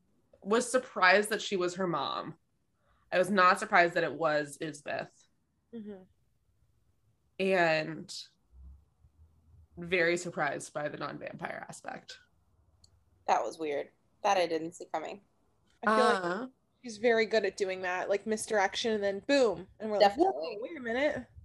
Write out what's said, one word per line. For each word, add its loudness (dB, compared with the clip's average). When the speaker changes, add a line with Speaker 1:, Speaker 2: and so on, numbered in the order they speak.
Speaker 1:
was 0
surprised 4
that -2
she -4
was 0
her -2
mom. -4
I 2
was 2
not 6
surprised 4
that 0
it -4
was -2
Isbeth. -8
Speaker 2:
Mm-hmm. -14
Speaker 1:
And 0
very 2
surprised -4
by -6
the -12
non-vampire -8
aspect. -16
Speaker 3:
That 2
was -10
weird. -6
That 2
I 2
didn't -4
see -16
coming. -8
Speaker 2:
I 4
feel 6
like 2
Speaker 1:
Uh. -4
Speaker 2:
she's -14
very 4
good 2
at -2
doing -4
that, -4
like, 0
misdirection, 0
and -2
then -2
boom, 2
and -6
we're 0
Speaker 3:
Definitely. 6
Speaker 2:
like, -4
"Whoa, -10
wait -10
a -12
minute." -2